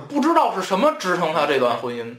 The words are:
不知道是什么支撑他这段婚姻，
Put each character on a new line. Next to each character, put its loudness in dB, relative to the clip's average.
不 -2
知 2
道 2
是 -4
什 -2
么 2
支 0
撑 0
他 2
这 2
段 2
婚 -6
姻， -10